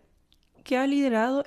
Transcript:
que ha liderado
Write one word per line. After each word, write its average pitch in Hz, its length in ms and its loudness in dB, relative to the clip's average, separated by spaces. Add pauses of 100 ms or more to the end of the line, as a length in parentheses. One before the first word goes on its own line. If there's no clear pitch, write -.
(640)
que 254 140 -2
ha 269 100 0
liderado 269 600 0